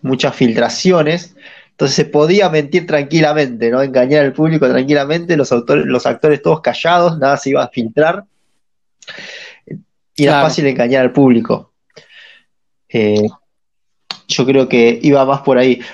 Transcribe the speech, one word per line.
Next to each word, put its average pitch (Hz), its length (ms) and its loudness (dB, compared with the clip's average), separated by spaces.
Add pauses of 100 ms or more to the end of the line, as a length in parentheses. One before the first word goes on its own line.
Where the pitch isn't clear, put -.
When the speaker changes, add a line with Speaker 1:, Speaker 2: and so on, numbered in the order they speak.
Speaker 1:
muchas 131 340 -4
filtraciones, 147 1000 -2 (360)
entonces 139 240 -4
se 151 100 0
podía 170 440 2
mentir 160 380 -2
tranquilamente, 147 800 -2
¿no? 123 120 0
Engañar 135 440 2
al 135 80 -2
público 156 340 0
tranquilamente, 147 720 -2
los 139 140 -2
autores, 127 340 0
los 139 200 -2
actores 139 360 0
todos 160 180 0
callados, 170 600 0
nada 139 180 0
se 135 140 -6
iba 139 120 0
a 123 60 -8
filtrar, 151 560 -2 (1900)
y 151 80 0
era 151 100 4
Speaker 2:
Claro. 143 140 2
Speaker 1:
fácil 156 180 -2
engañar 127 380 0
al 127 100 0
público. 120 580 2 (1200)
Eh, 107 400 0 (1000)
yo - 180 -2
creo 135 220 2
que 117 340 2
iba 139 240 4
más 135 160 -2
por 131 160 2
ahí. 127 240 2 (120)